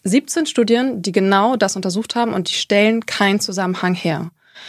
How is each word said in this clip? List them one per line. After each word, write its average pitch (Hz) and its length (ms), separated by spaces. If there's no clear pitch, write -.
siebzehn 285 420
Studien, 233 560
die 180 120
genau 196 420
das 208 220
untersucht 190 380
haben 240 180
und 185 160
die - 60
stellen 220 500
keinen 202 340
Zusammenhang 185 540
her. 170 380